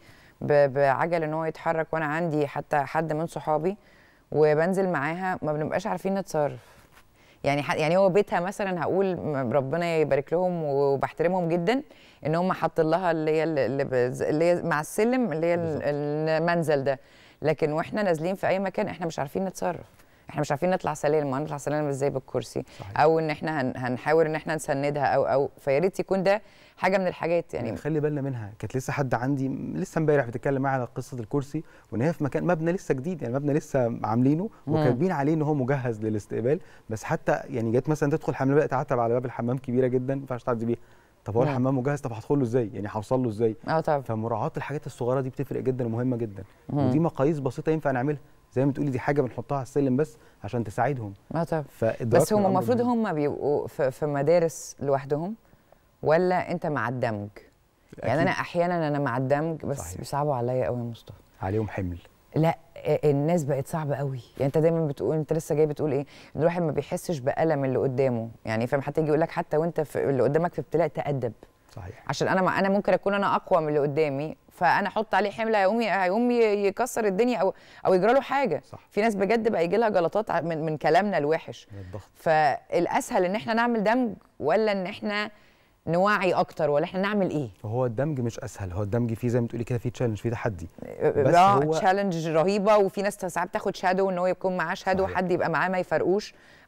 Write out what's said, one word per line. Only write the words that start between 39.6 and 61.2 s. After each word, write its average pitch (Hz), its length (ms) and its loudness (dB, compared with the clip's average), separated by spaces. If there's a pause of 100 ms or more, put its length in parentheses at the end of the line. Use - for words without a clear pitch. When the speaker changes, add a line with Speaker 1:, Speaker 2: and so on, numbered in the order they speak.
Speaker 2:
جدًا، 127 280 0
ما 139 60 -6
ينفعش 131 220 -8
تعدي 117 220 -2
بيها. 117 120 0 (480)
طب 104 120 -2
هو 117 60 4
Speaker 1:
مم. 147 60 2
Speaker 2:
الحمام 131 280 2
مجهز، 139 240 -2
طب 117 120 -8
هدخل 143 220 -2
له 139 80 4
إزاي؟ 117 300 0
يعني 101 180 -8
هوصل 127 320 -2
له 120 60 0
إزاي؟ 110 260 0 (120)
Speaker 1:
آه 160 120 2
طبعًا. 151 220 0
Speaker 2:
فمراعاة 117 560 -2
الحاجات 143 280 -8
الصغيرة 131 360 -2
دي 131 80 -4
بتفرق - 320 -6
جدًا 127 240 -2
ومهمة 120 320 -2
جدًا. 101 260 -6 (260)
Speaker 1:
مم. 139 180 0
Speaker 2:
ودي 127 120 2
مقاييس 151 400 0
بسيطة 131 300 -4
ينفع 156 220 0
نعملها. 135 280 -2 (340)
زي 131 120 2
ما 143 60 2
تقولي 147 180 -2
دي 127 100 -2
حاجة 147 220 0
بنحطها 127 340 -4
على 135 80 -4
السلم 131 340 2
بس 156 200 -2 (260)
عشان 120 200 -4
تساعدهم. 117 500 -2 (220)
Speaker 1:
آه 170 80 0
طبعًا. 160 260 -2
Speaker 2:
فإدراك - 520 2
Speaker 1:
بس - 120 2
هم 214 60 4
Speaker 2:
الأمر 190 200 4
Speaker 1:
المفروض 226 220 2
Speaker 2:
مهم. 233 260 2
Speaker 1:
هم 175 60 -2
بيبقوا 143 540 0
في، 135 240 0
في - 140 -6
مدارس 156 720 0
لوحدهم، 143 560 -2 (680)
ولا 175 480 2
أنت 175 140 -4
مع 127 240 -2
الدمج؟ 117 380 -2 (680)
يعني - 160 -2
Speaker 2:
أكيد. 156 80 2
Speaker 1:
أنا 175 100 2
أحيانًا 170 560 -2
أنا 147 120 -2
مع 127 180 -2
الدمج، 147 480 -2
بس 135 120 -4
Speaker 2:
صحيح. 90 200 -12
Speaker 1:
بيصعبوا 147 380 -4
عليا 123 300 -2
قوي 120 120 -4
يا 120 60 -6
مصطفى. - 340 -12 (240)